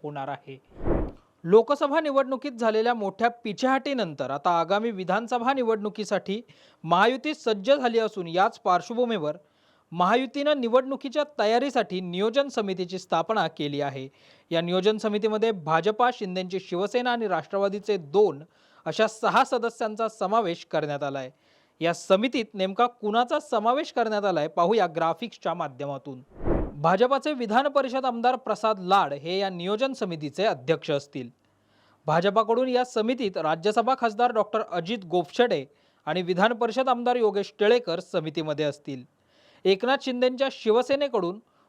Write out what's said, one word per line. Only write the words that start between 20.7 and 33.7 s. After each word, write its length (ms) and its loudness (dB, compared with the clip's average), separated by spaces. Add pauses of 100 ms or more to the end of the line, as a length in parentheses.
करण्यात 320 -2
आलाय. 280 -6 (500)
या 140 2
समितीत 500 2 (100)
नेमका 320 0
कुणाचा 540 0
समावेश 520 0
करण्यात 320 0
आलाय 240 0
पाहूया 380 2
ग्राफिक्सच्या 680 -4
माध्यमातून. 680 -8 (600)
भाजपाचे 500 4
विधान 360 2
परिषद 360 0
आमदार 320 2
प्रसाद 420 -2
लाड 340 2
हे 260 -4
या 120 0
नियोजन 420 -2
समितीचे 520 -4
अध्यक्ष 460 0
असतील. 380 -4 (800)
भाजपाकडून 600 2
या 160 2
समितीत 520 -2
राज्यसभा 600 0